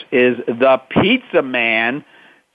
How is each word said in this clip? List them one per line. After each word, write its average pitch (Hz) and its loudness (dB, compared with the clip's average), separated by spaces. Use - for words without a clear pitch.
is 123 2
the 127 2
Pizza 190 0
Man. 120 -2